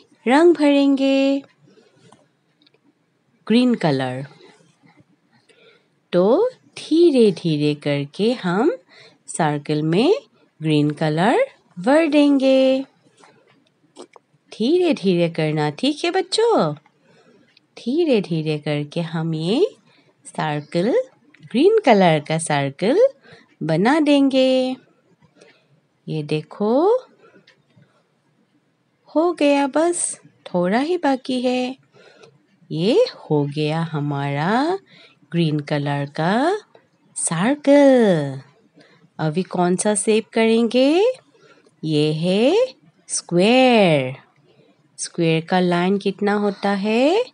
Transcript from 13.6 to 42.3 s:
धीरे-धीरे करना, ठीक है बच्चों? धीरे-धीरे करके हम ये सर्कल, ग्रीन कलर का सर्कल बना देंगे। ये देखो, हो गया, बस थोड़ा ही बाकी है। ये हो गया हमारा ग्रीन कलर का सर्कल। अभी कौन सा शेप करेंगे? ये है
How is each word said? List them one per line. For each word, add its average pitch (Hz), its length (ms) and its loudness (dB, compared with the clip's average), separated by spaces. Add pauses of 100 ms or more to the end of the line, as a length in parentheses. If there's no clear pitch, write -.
धीरे-धीरे 214 720 0
करना, 156 400 -2
ठीक - 340 -4
है 349 60 -2
बच्चों? 370 640 0 (1040)
धीरे-धीरे 196 800 0
करके 147 420 -6
हम 160 340 -6
ये 226 420 -2 (500)
सर्कल, 156 680 -4 (500)
ग्रीन 320 360 2
कलर 190 420 4
का 156 180 -6
सर्कल 160 680 0 (540)
बना 190 380 0
देंगे। 262 760 2 (1300)
ये 156 140 -6
देखो, 214 760 -2 (2250)
हो 339 180 0
गया, 285 340 0
बस 330 540 -2 (260)
थोड़ा 180 320 -2
ही 311 180 -2
बाकी 262 440 -4
है। 254 360 -4 (920)
ये 214 440 0
हो 147 300 -2
गया 151 360 -4
हमारा 156 960 -4 (540)
ग्रीन 156 280 0
कलर 143 460 -4
का 220 520 -2 (580)
सर्कल। 220 1200 2 (760)
अभी 160 240 -4
कौन 180 340 -2
सा 214 180 -2
शेप 220 380 -2
करेंगे? 247 800 2 (720)
ये 151 280 0
है 214 540 0 (420)